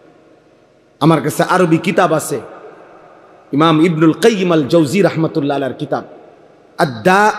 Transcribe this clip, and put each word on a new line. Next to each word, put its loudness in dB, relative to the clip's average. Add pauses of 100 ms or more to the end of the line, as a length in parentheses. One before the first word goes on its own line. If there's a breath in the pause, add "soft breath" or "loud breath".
(1000)
আমার 2
কাছে -4
আরবি 2
কিতাব 0
আছে, -4 (1120)
ইমাম 2
ইবনুল 2
কাইয়িম 0
আল 2
জৌজি 0
রাহমাতুল্লাহ -2
আলাইহির -6
কিতাব -8 (720)
আদ-দা 0